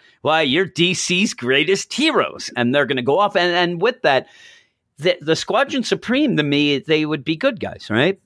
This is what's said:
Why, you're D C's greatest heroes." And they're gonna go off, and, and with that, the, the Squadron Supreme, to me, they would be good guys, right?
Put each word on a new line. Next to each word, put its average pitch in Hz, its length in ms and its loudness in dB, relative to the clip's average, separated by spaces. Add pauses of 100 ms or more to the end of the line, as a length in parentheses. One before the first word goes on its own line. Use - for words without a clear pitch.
(220)
Why, 156 200 2
you're 156 240 2
D 170 280 0
C's 185 400 -2
greatest 151 600 0
heroes." 220 640 -2
And 120 180 2
they're 143 100 2
gonna 127 160 -4
go 139 180 0
off, 202 180 0
and, 175 160 0
and 175 280 0
with 240 200 -2
that, 139 260 2 (720)
the, 165 240 0
the 156 140 0
Squadron 240 480 -2
Supreme, 226 540 0
to 147 60 2
me, 143 360 2
they 156 260 0
would 151 180 -4
be 160 120 -2
good 247 240 -2
guys, - 300 -10
right? 143 360 2